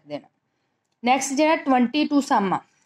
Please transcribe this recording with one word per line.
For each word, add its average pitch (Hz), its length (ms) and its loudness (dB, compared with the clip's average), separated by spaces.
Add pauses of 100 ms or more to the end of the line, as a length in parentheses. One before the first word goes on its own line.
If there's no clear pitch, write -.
ਦੇਣਾ। - 200 -12 (800)
ਨੈਕਸਟ 262 280 0
ਜਿਹੜਾ 311 220 2
ਟਵੈਂਟੀ 277 500 0
ਟੂ 285 160 0
ਸਮ 202 320 0
ਆ, 147 60 -4 (260)